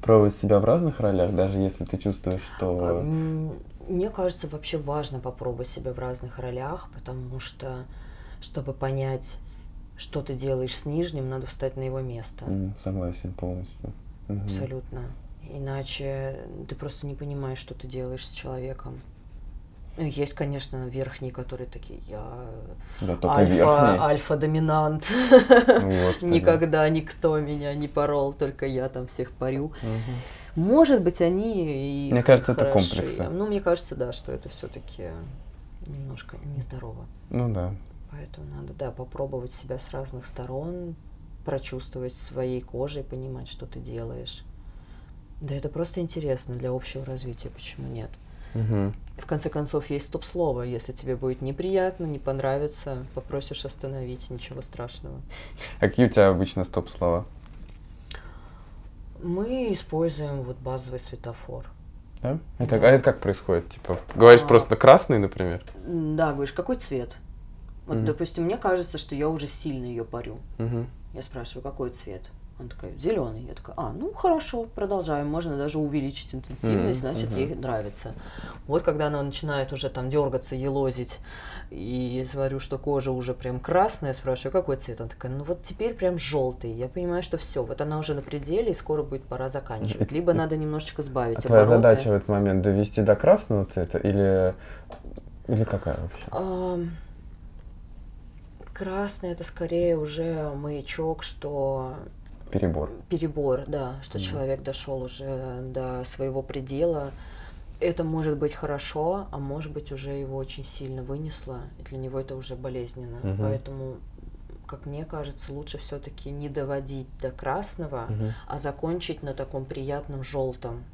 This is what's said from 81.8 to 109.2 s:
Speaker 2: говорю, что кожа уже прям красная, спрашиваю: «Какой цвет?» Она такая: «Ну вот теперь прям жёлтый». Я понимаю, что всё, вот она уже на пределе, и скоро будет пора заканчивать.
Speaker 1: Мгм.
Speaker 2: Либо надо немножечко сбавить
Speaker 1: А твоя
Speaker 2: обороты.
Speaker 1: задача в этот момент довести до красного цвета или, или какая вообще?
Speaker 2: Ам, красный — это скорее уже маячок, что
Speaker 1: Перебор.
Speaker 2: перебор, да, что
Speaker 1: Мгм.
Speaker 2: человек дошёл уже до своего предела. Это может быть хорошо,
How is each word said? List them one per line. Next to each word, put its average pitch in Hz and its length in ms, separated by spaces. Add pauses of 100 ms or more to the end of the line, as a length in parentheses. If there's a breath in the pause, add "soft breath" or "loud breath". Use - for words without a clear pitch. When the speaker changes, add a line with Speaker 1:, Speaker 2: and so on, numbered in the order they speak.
Speaker 2:
говорю, 135 260
что - 180
кожа 139 340
уже 127 220
прям 123 260
красная, 170 540
спрашиваю: 131 400
«Какой 139 240
цвет?» 117 240
Она 117 80
такая: - 220
«Ну 139 120
вот 175 200
теперь 233 320
прям 180 240
жёлтый». 127 520
Я 117 160
понимаю, 175 360
что 170 160
всё, - 240
вот - 180
она 151 160
уже 156 160
на 143 80
пределе, 160 500
и - 40
скоро 151 260
будет 135 220
пора 131 260
заканчивать. 110 640
Speaker 1:
Мгм. - 0
Speaker 2:
Либо 170 220
надо 160 220
немножечко 151 460
сбавить 123 380
Speaker 1:
А - 20
твоя 113 220
Speaker 2:
обороты. 117 240
Speaker 1:
задача 110 220
в 104 40
этот 101 140
момент 101 340
довести 104 400
до 101 140
красного 117 500
цвета 90 320
или, 95 560 (920 loud breath)
или 110 160
какая - 380
вообще? - 300
Speaker 2:
Ам, 180 600 (1800 soft breath)
красный — 190 580
это 170 120
скорее 170 540
уже 156 580
маячок, 147 680
что 135 720 (560)
Speaker 1:
Перебор. 85 380 (200)
Speaker 2:
перебор, 147 580
да, 135 360
что 101 160
Speaker 1:
Мгм. 95 120
Speaker 2:
человек 135 320
дошёл 135 400
уже 131 580 (120)
до 127 320
своего 135 360
предела. 139 720 (680 loud breath)
Это 170 240
может 156 340
быть 147 160
хорошо, 156 800